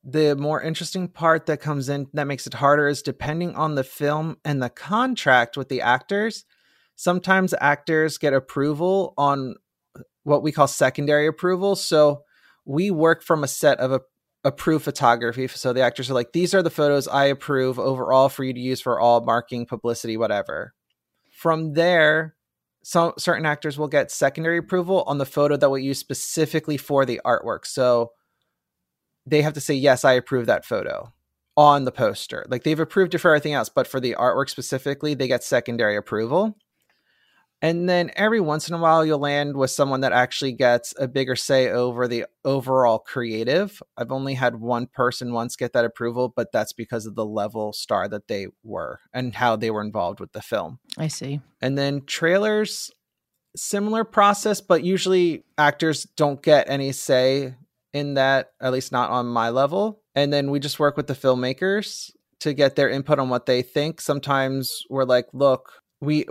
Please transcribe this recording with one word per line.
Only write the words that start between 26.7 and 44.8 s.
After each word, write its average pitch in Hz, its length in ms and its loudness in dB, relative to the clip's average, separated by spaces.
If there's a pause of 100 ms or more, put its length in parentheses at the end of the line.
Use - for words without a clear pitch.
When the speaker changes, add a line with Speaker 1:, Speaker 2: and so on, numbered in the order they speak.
Speaker 1:
for 135 300 0
the 123 180 -4
artwork. 113 440 -2
So 120 460 0 (1120)
they 147 160 2
have 151 100 -2
to 147 80 -10
say, 143 140 -2
"Yes, 135 280 4
I 131 100 6
approve 123 340 0
that 113 180 2
photo," - 480 -8 (420)
on 147 300 6
the 123 60 -2
poster. - 580 -4
Like, - 140 -6
they've 156 160 0
approved 175 340 2
it 175 60 0
for 175 100 4
everything 151 240 2
else, 120 160 -2
but 131 160 0
for 135 140 -4
the 123 160 -2
artwork 127 340 0
specifically, 139 640 -6
they 131 140 -4
get 123 160 0
secondary 117 520 0
approval. 120 640 -2 (1080)
And 170 240 0
then 175 280 2
every 220 240 2
once 156 280 -2
in 165 60 -8
a 170 60 -6
while, 160 260 4
you'll 156 140 0
land 143 360 -2
with 131 140 0
someone 139 320 0
that 127 120 0
actually 127 400 0
gets 120 440 2
a 135 100 -4
bigger 131 280 -2
say 131 340 2
over 123 380 -2
the 117 180 -4 (180)
overall 131 540 2
creative. 123 840 -4 (120)
I've 120 160 -8
only 135 220 -4
had 127 220 0
one 120 320 -4